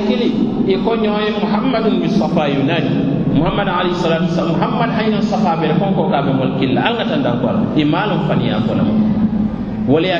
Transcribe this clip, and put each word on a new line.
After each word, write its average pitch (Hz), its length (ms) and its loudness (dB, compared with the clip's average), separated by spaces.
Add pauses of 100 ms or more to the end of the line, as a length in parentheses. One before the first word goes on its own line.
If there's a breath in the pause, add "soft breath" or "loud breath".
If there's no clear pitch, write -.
(100)
kili. - 180 0 (380)
E 190 160 2
ko 226 140 0
nyoy 208 420 0
Muhammadun 208 640 0
Mustafa 156 480 0
yunani. 139 800 0
Muhammad 190 380 0
alayhi 180 260 0
salatu 165 320 0
wassalam, 165 320 0
Muhammad 226 320 0
hayna 214 320 0
safa 190 400 0
bere 160 160 2
konko 185 320 0
ka 147 160 2
be 131 80 0
mol 131 240 0
killa. 123 240 0
Al 226 160 0
ngata 185 160 -2
ndan 123 240 0
ko. 113 400 0
E 151 60 2
malum 180 420 0
fani 123 240 0
ya 110 160 0
ko - 80 0
la. - 80 0 (1040)
Wala 160 200 2
ya 180 140 0